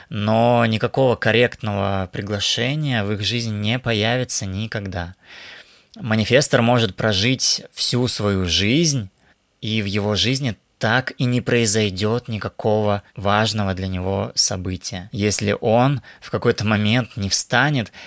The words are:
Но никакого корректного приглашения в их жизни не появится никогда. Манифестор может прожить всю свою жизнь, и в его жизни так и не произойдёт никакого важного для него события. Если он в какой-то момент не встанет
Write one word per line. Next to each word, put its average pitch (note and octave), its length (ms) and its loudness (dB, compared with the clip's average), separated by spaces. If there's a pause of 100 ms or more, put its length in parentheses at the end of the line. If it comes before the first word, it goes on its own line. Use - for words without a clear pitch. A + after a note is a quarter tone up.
Но A2+ 580 2
никакого A2+ 480 2
корректного G2+ 960 0
приглашения A#2+ 920 -2
в G2+ 80 -2
их G#2 100 -4
жизни A2+ 300 -4
не G#2 260 -2
появится A#2 680 -2
никогда. F#2+ 680 -6 (800)
Манифестор A#2 680 2
может A2+ 340 2
прожить A2+ 680 0 (120)
всю B2 340 2
свою G2+ 380 2
жизнь, A2+ 640 0 (500)
и A2 220 -2
в - 20 -2
его G2+ 320 0
жизни B2 400 -2 (220)
так B2 400 0
и C3 60 0
не B2 160 0
произойдёт G#2+ 880 0
никакого G#2+ 720 -2 (140)
важного G#2 580 0
для F#2+ 140 -6
него F#2+ 460 -4
события. F#2 800 -4
Если G2+ 480 2
он B2 420 2 (180)
в - 100 -16
какой-то A2+ 340 0
момент G#2+ 520 0
не G2 120 -4
встанет B2+ 640 2 (140)